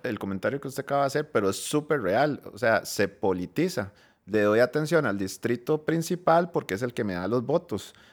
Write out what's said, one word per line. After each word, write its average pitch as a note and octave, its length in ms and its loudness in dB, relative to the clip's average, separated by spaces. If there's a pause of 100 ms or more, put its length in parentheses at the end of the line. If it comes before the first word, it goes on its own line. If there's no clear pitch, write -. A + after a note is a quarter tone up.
el G#2+ 160 -6
comentario G#2 420 -4
que C#3+ 80 -10
usted C3 160 -8
acaba C#3+ 160 0
de C#3 80 2
hacer, D3+ 220 -2
pero G2+ 200 2
es G2 60 -2
súper D3+ 460 -2
real, A#2 380 2 (120)
o G#2 60 -16
sea, A2+ 260 2
se - 240 0
politiza. G2 840 -2 (360)
Le G#2 160 2
doy G#2+ 180 6
atención D3+ 460 2
al G2+ 120 0
distrito B2 680 -2
principal E3 680 2
porque C#3+ 240 -4
es G2 80 -4
el A#2+ 120 -4
que B2 100 -2
me G2 100 -4
da F2+ 120 -4
los A#2 180 0
votos, C#3 500 -4 (180)